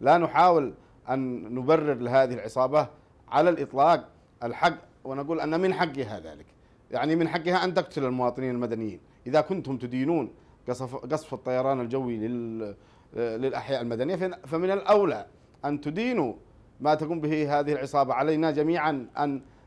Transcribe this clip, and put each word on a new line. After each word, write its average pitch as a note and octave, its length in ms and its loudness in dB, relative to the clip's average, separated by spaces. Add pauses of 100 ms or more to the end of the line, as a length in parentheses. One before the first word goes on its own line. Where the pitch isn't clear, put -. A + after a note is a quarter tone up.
لا C#3+ 180 6
نحاول E3 560 4 (360)
أن B2 440 -4
نبرر D3 400 2
لهذه B2 400 2
العصابة C3 540 0 (400)
على D#3 220 4
الإطلاق C#3+ 580 2 (340)
الحق C#3 340 0 (280)
ونقول C#3 360 -4
أن D#3 200 0
من F#3+ 140 2
حقها C3+ 460 -4
ذلك، D#2 260 -18 (440)
يعني C#3+ 260 0
من E3 120 2
حقها E3+ 360 0
أن F#3 100 -2
تقتل D#3 300 -2
المواطنين B2+ 460 -2
المدنيين. A2+ 500 -4 (260)
إذا C#3+ 140 4
كنتم D3+ 360 -4
تدينون B2+ 560 -2 (360)
قصف، B2 280 -6
قصف C3+ 380 -6
الطيران B2+ 460 -2
الجوي A#2+ 360 -4
لل-، A2+ 580 -6 (420)
للأحياء B2 640 -4
المدنية، A#2+ 340 -4 (300)
فمن E3 240 -2
الأولى F#3+ 560 4 (380)
أن D3 160 -2
تدينوا E3 540 -2 (460)
ما D3+ 140 4
تقوم D#3 260 -2
به D3+ 400 0
هذه D3 120 0
العصابة C3+ 420 2
علينا D#3 360 2
جميعًا، D3+ 560 0 (120)
أن C#3 240 -2 (240)